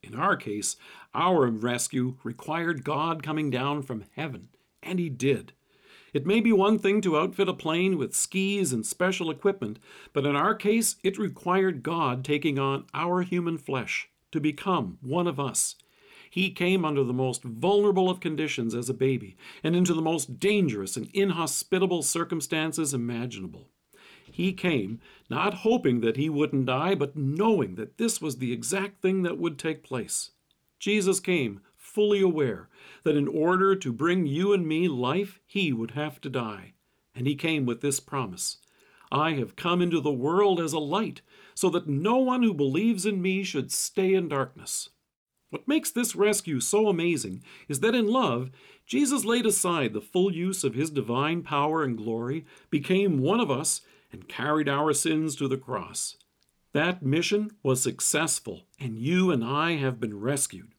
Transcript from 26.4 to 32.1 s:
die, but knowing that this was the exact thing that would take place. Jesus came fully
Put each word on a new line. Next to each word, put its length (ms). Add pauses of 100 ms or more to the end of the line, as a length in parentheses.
die, 280
but 220
knowing 580
that 240
this 220
was 160
the 160
exact 500
thing 200
that 160
would 200
take 240
place. 480 (480)
Jesus 400
came 440 (140)
fully 440